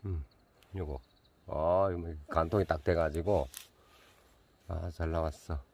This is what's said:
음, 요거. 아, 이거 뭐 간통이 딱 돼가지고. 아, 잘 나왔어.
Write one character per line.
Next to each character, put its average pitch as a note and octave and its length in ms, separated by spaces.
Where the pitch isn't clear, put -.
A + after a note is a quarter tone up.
음, E2+ 200
요거. D2 240
아, F2 420
이거 F2 80
뭐 E2+ 160
간통이 E2+ 360
딱 D#2+ 200
돼가지고. E2 640
아, E2+ 260
잘 E2 160
나왔어. D#2+ 500